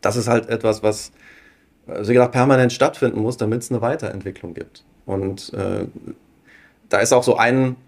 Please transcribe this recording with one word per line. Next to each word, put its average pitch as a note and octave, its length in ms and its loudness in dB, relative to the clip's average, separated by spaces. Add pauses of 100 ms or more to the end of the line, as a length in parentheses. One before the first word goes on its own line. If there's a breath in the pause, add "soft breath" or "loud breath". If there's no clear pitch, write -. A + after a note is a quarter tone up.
Das G#2 140 0
ist A2+ 120 -2
halt A#2 220 2
etwas, A2 340 -2
was, G#2+ 280 -2 (760 soft breath)
äh, - 160 -8
so G#2+ 100 0
gesagt, B2 180 6
permanent B2+ 420 4
stattfinden B2+ 480 0
muss, A#2 160 -4
damit's A2 340 -4
eine A#2+ 100 -2
Weiterentwicklung G2+ 720 -6
gibt. - 300 -16 (220)
Und, G2 480 -6
äh, F#2+ 320 -4 (1040 soft breath)
da G2+ 100 2
ist A2+ 140 4
auch B2 100 4
so B2 140 4
ein B2+ 380 2 (120)